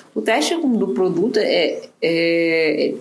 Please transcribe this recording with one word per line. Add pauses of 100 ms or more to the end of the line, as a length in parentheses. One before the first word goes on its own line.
(140)
O
teste
com-,
do
produto
é, (100)
é,
é,